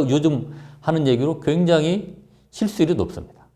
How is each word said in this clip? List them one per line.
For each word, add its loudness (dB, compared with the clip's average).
요즘 0
하는 0
얘기로 0
굉장히 0
실수율이 0
높습니다. -8